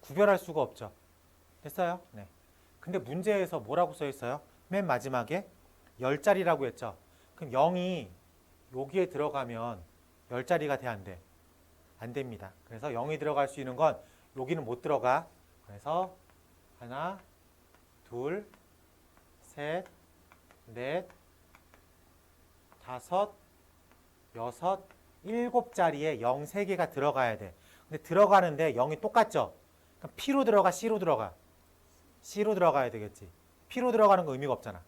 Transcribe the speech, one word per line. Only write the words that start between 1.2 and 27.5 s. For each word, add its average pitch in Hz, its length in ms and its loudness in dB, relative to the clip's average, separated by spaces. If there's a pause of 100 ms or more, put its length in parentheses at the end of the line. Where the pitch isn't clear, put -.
됐어요? 170 400 -4 (100)
네. 101 160 -16 (520)
근데 180 180 -6
문제에서 180 640 -2
뭐라고 151 340 0
써 147 140 -6
있어요? 131 340 -6 (260)
맨 190 200 -2
마지막에 131 600 -2 (520)
열 135 220 0
자리라고 175 440 4
했죠. 113 320 -8 (380)
그럼 143 160 -10
영이 165 600 2 (640)
여기에 151 340 -2
들어가면 120 760 -4 (480)
열 127 140 -4
자리가 151 340 0
돼, 131 80 -8
안 104 160 -8
돼? 92 160 -14 (800)
안 117 120 -12
됩니다. 117 400 -10 (140)
그래서 117 240 -10
영이 135 300 -4
들어갈 143 280 0
수 139 120 -10
있는 127 160 -8
건 147 240 2 (360)
여기는 139 300 -4
못 123 160 -6
들어가. 139 460 2 (400)
그래서 165 480 -4 (640)
하나, 151 400 -8 (840)
둘, 156 420 -6 (960)
셋, 156 420 -8 (800)
넷, 135 420 -8 (1800)
다섯, 180 500 -2 (1000)
여섯, 165 480 -4 (420)
일곱 240 480 -2
자리에 151 480 0
영 131 240 0
세 202 200 -2
개가 180 260 0
들어가야 131 460 2
돼. 98 160 -12 (360)